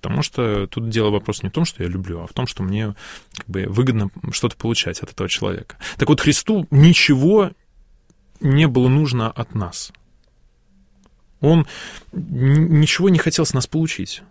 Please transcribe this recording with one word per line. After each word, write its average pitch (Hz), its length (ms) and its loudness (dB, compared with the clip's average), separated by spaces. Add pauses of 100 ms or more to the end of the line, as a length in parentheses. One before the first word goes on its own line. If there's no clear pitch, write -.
Потому 107 200 -4
что 104 440 -4
тут 113 220 -8
дело, 110 220 0
вопрос 104 340 -4
не 101 40 -4
в 101 40 -10
том, 165 120 0
что - 200 -8
я 87 40 -4
люблю, 87 340 -8
а 82 40 -14
в - 60 -16
том, 123 160 -4
что - 160 -8
мне, 104 320 -4 (400)
как - 100 -14
бы, 95 220 -6
выгодно 110 420 0 (220)
что-то - 240 -4
получать 113 420 -4
от - 140 -14
этого 92 160 -6
человека. - 480 -6 (200)
Так - 120 0
вот, 143 120 4
Христу 185 520 0
ничего 156 800 6 (880)
не 147 260 4
было 127 220 2
нужно 127 420 0
от - 240 -10
нас. 95 380 -8 (1500)
Он 156 280 4 (440)
н-, 147 680 2
ничего 170 300 2
не 170 80 4
хотел 156 280 0
с - 80 -2
нас 131 140 -2
получить. - 640 -6